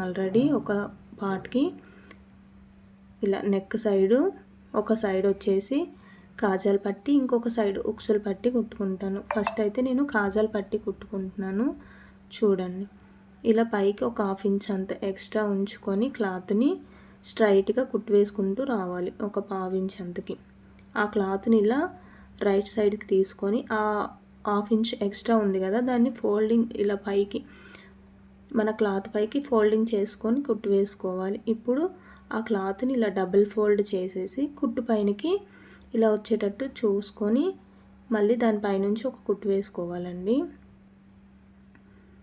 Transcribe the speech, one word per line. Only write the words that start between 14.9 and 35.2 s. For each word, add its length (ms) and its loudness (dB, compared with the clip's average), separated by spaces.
ఎక్స్ట్రా 400 -4
ఉంచుకొని 640 -2
క్లాత్ని 600 0
స్ట్రైట్గా 600 4
కుట్టు 280 -4
వేసుకుంటూ 520 2
రావాలి 480 -4
ఒక 160 -4
పావు 300 -4
ఇంచ్ 200 -6
అంతకి. 360 -10
ఆ 120 0
క్లాత్ని 580 2
ఇలా 160 2
రైట్ 300 0
సైడ్కి 340 0
తీసుకొని 540 0
ఆ 100 0
హాఫ్ 280 0
ఇంచ్ 300 0
ఎక్స్ట్రా 420 0
ఉంది 220 0
కదా, 140 0
దాన్ని 380 2
ఫోల్డింగ్ 500 2
ఇలా 240 0
పైకి 360 0
మన 200 0
క్లాత్ 420 0
పైకి 300 -2
ఫోల్డింగ్ 520 2
చేసుకొని 480 0
కుట్టు 260 -2
వేసుకోవాలి. 800 0
ఇప్పుడు 380 0
ఆ 100 -4
క్లాత్ని 540 -2
ఇలా 140 2
డబుల్ 340 4
ఫోల్డ్ 280 4
చేసేసి 480 -4
కుట్టు 260 -2
పైనకి 500 0